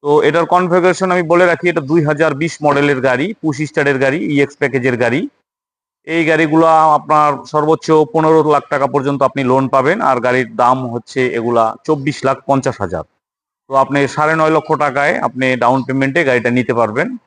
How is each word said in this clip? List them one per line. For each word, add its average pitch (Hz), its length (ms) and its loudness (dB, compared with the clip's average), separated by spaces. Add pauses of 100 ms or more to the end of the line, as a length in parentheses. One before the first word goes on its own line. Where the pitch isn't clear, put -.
তো 147 200 2
এটার 160 240 2
কনফিগারেশন 180 640 0
আমি 180 100 0
বলে 175 240 2
রাখি, 175 240 0
এটা 165 120 -2
দুই 151 220 0
হাজার 151 300 0
বিশ 151 300 -6
মডেলের 143 380 2
গাড়ি, 127 400 0
পুশ 151 200 -4
স্টারের 143 380 0
গাড়ি, 135 180 0
ইএক্স 143 400 -2
প্যাকেজের 127 400 -2
গাড়ি। 123 300 -2 (760)
এই 160 220 -2
গাড়িগুলা 160 580 4
আপনার 151 600 0
সর্বোচ্চ 151 460 0
পনেরো 156 600 2
লাখ 143 180 2
টাকা 139 180 -2
পর্যন্ত 139 360 -2
আপনি 135 200 -2
লোন 131 240 2
পাবেন, 139 340 0
আর 135 180 0
গাড়ির 123 360 -2
দাম 127 320 0
হচ্ছে 117 400 -4
এগুলা 117 480 0 (100)
চব্বিশ 143 400 -4
লাখ 135 200 0
পঞ্চাশ 135 360 -2
হাজার। 85 220 -6 (640)
তো 135 80 -4
আপনি 135 320 0
সাড়ে 151 280 0
নয় 160 140 2
লক্ষ 156 260 0
টাকায় 143 440 -2
আপনি 127 360 -2
ডাউন 123 280 0
পেমেন্টে 135 400 -2
গাড়িটা 123 260 0
নিতে 123 240 -2
পারবেন। 120 540 -2